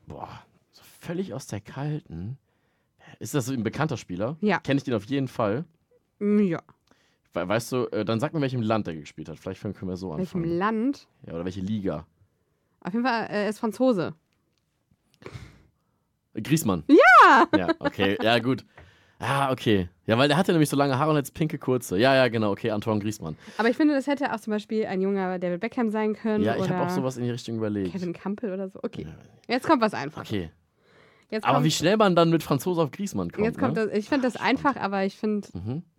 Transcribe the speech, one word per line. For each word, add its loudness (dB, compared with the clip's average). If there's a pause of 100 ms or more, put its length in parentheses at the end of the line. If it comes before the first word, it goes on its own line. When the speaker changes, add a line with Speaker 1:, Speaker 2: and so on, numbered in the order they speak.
Speaker 1:
boah, -14 (420)
so -20 (180)
völlig -8
aus -10
der -8
Kalten. -10 (800)
Ist -10
das -2
ein -2
bekannter -2
Spieler? -6
Speaker 2:
Ja. 2
Speaker 1:
Kenn 0
ich -2
den -2
auf -2
jeden -2
Fall? -2 (560)
Speaker 2:
Mm, 2
ja. 0 (720)
Speaker 1:
We-, -4
weißt 0
du, 0
äh, -2
dann 0
sag -2
mir, -2
welchem -2
Land 0
er -8
gespielt -14
hat. -14
Vielleicht -10
können -6 (140)
wir -6
so -8
Speaker 2:
Welchem -6
Speaker 1:
anfangen. -4
Speaker 2:
Land? -4 (180)
Speaker 1:
Ja, -12
oder -6
welche -8
Liga? -4 (720)
Speaker 2:
Auf -10
jeden -2
Fall, -2
äh, -4
er -2
ist -6
Franzose. 0 (2250)
Speaker 1:
Griezmann. 0
Speaker 2:
Ja! 10 (100)
Speaker 1:
Ja, 0 (100)
okay. 0
Ja, 4
gut. -2 (560)
Ah, 0
okay. 2 (180)
Ja, 4
weil 6
der 2
hatte 2
nämlich 4
so -2
lange 2
Haare 2
und 2
jetzt -2
pinke -4
kurze. -2
Ja, 6
ja, 6
genau. 0
Okay, -4
Antoine 0
Griezmann. -6 (200)
Speaker 2:
Aber 2
ich -2
finde, 4
das -2
hätte -2
auch -8
zum -10
Beispiel -2
ein -4
junger -2
David -4
Beckham -2
sein -2
können -2
Speaker 1:
Ja, 0
ich -2
hab -2
Speaker 2:
oder -2
Speaker 1:
auch -2
sowas -2
in -6
die 0
Richtung -6
überlegt. -2
Speaker 2:
Kevin -6
Campbell -8
oder -8
so. -18
Okay. -10
Speaker 1:
Ja. -14 (400)
Speaker 2:
Jetzt -2
kommt 4
was 0
einfach. -10
Speaker 1:
Okay. -6 (800)
Speaker 2:
Jetzt -4
Speaker 1:
Aber 4
Speaker 2:
kommt 4
Speaker 1:
wie 4
schnell 2
man 4
dann 6
mit 2
Franzose 0
auf 0
Griezmann -6
kommt, -2
Speaker 2:
jetzt -4
kommt 0
Speaker 1:
ne? -2
Speaker 2:
das, -4
ich -2
find 0
das -2
Speaker 1:
Ah, -14
stimmt. 0
Speaker 2:
einfach, 0
aber -2
ich -4
find, -4
Speaker 1:
Mhm. -6 (160)